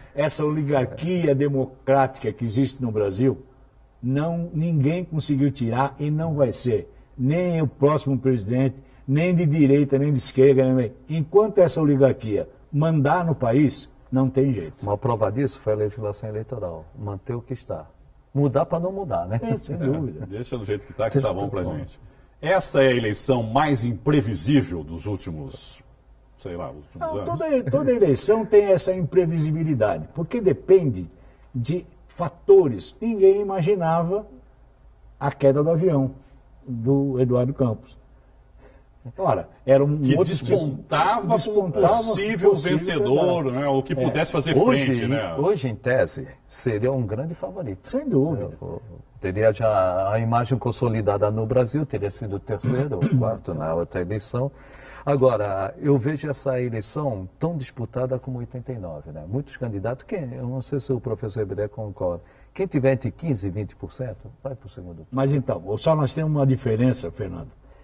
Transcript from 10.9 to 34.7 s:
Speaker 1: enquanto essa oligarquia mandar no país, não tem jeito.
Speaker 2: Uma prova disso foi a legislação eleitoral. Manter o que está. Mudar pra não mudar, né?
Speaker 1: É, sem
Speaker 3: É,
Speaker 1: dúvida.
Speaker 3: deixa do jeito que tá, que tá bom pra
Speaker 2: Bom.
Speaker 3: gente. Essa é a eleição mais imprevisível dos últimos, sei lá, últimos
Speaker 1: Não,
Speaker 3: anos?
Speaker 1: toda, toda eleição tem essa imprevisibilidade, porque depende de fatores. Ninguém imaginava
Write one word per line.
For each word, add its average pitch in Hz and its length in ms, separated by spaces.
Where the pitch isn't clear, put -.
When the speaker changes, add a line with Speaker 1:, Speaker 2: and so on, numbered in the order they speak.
Speaker 1:
enquanto 190 520
essa 170 220
oligarquia 131 680
mandar 156 520
no 160 120
país, 127 560
não 131 180
tem 135 240
jeito. 90 280
Speaker 2:
Uma 104 160
prova 110 340
disso 131 280
foi 107 140
a - 20
legislação 104 540
eleitoral. 98 560
Manter 101 380
o 120 60
que 131 120
está. 85 320
Mudar 143 320
pra 165 140
não 180 120
mudar, 127 360
né? 113 160
Speaker 1:
É, 226 140
sem - 180
Speaker 3:
É, - 40
Speaker 1:
dúvida. 135 460
Speaker 3:
deixa 110 320
do 107 80
jeito 104 220
que - 60
tá, 110 160
que 139 120
tá 110 100
bom 98 180
pra 95 120
Speaker 2:
Bom. 80 160
Speaker 3:
gente. - 220
Essa 165 420
é 135 40
a 127 60
eleição 117 480
mais 123 440
imprevisível 113 1000
dos 78 220
últimos, 80 760
sei 87 160
lá, 78 140
últimos 73 280
Speaker 1:
Não, 320 200
Speaker 3:
anos? - 60
Speaker 1:
toda, 294 320
toda 269 220
eleição 208 520
tem 208 200
essa 190 280
imprevisibilidade, 156 1200
porque 226 280
depende 151 680
de 147 300
fatores. 170 920
Ninguém 202 400
imaginava 185 880